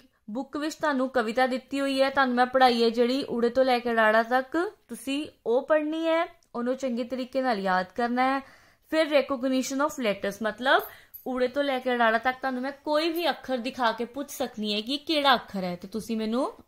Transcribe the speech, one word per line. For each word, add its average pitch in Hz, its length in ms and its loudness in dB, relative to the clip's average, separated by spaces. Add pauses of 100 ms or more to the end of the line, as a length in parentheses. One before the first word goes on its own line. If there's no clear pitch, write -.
(300)
ਬੁੱਕ 269 260 -8
ਵਿੱਚ 294 180 -4
ਤੁਹਾਨੂੰ 269 340 0
ਕਵਿਤਾ 254 380 0
ਦਿੱਤੀ 254 340 -4
ਹੋਈ 269 220 0
ਹੈ, 269 80 2
ਤੁਹਾਨੂੰ 269 240 2
ਮੈਂ 247 120 4
ਪੜ੍ਹਾਈ 247 380 4
ਹੈ 233 60 4
ਜਿਹੜੀ 247 400 2
ਊੜੇ 233 180 0
ਤੋਂ 254 160 2
ਲੈ 247 140 4
ਕੇ 233 160 -2
ਰਾੜਾ 220 280 6
ਤੱਕ, 262 540 0 (120)
ਤੁਸੀਂ 277 400 -6 (180)
ਉਹ 247 200 2
ਪੜ੍ਹਨੀ 311 400 0
ਹੈ, 330 340 0 (140)
ਉਹਨੂੰ 240 220 -2
ਚੰਗੇ 247 280 -4
ਤਰੀਕੇ 254 380 -4
ਨਾਲ 247 160 0
ਯਾਦ 185 340 0
ਕਰਨਾ 247 300 -2
ਹੈ। 269 180 0 (500)
ਫਿਰ 320 160 2
recognition 269 720 0
of 302 120 0 (140)
letters, 196 360 -2
ਮਤਲਬ 254 400 2 (440)
ਊੜੇ 254 220 0
ਤੋਂ 285 160 -2
ਲੈ 269 140 0
ਕੇ 247 200 0
ਰਾੜਾ 226 200 4
ਤੱਕ 254 200 -2
ਤੁਹਾਨੂੰ 254 240 -4
ਮੈਂ 269 100 -6
ਕੋਈ 311 400 0
ਵੀ 330 180 0
ਅੱਖਰ 262 280 -4
ਦਿਖਾ 240 340 -2
ਕੇ 233 120 -6
ਪੁੱਛ 277 260 -10
ਸਕਦੀ 214 440 -6
ਹੈ 208 60 -2
ਕਿ 240 180 -4
ਕਿਹੜਾ 285 360 2
ਅੱਖਰ 202 300 -4
ਹੈ, 180 120 -6
ਤੇ 190 120 -16
ਤੁਸੀਂ 220 280 -6
ਮੈਨੂੰ 233 380 -4 (140)